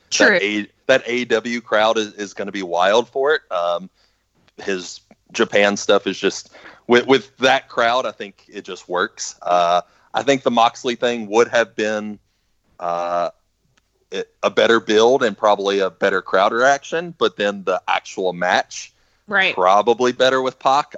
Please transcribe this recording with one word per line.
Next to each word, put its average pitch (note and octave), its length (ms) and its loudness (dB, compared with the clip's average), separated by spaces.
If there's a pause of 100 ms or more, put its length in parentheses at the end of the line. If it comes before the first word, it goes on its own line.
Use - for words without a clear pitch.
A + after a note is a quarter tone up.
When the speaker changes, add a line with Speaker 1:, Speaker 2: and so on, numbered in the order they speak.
(100)
Speaker 1:
True. - 180 2 (100)
Speaker 2:
that - 40 -2
A-, G#2 260 -4 (180)
that C3 220 0
A A#2 40 -4
E B2 120 -2
W A#2 360 -2
crowd A2 380 0
is, G#2 160 -4
is G2+ 200 -10
gonna G2+ 180 -8
be G2 100 -8
wild F#2 460 0
for C#3 260 -2
it. - 160 -4
Um, F2 400 -4 (720)
his F#2 380 -8 (320)
Japan G2+ 440 0
stuff G2+ 300 0
is F#2+ 120 -4
just, - 320 -4 (360)
with, A#2+ 200 4
with B2+ 320 0
that C3 300 2
crowd, B2 380 0
I G#2+ 60 -6
think - 360 -16
it G2 160 -12
just - 240 -14
works. - 540 -4
Uh, F2 400 2 (320)
I A2+ 80 -2
think C3 220 2
the C3 60 0
Moxley A#2+ 440 2
thing A#2+ 340 -4
would A2+ 200 4
have A2+ 280 0
been, G#2+ 420 -4 (640)
uh, F2 500 -2 (800)
it, F#2+ 220 -8 (100)
a G2+ 80 0
better A2 300 4
build A2+ 420 4
and G#2+ 140 -2
probably G2 440 0
a F#2+ 100 -2
better F#2+ 320 -2
crowd G2+ 300 2
reaction, C#3 640 -2
but A2 180 0
then G2+ 280 -4
the F2+ 240 -2
actual F#2 440 -4
match, F2+ 600 -4 (360)
Speaker 1:
Right. F#3+ 260 -2
Speaker 2:
probably G#2 580 2
better C3 280 2
with C3 180 -4
Pac. C#3 400 0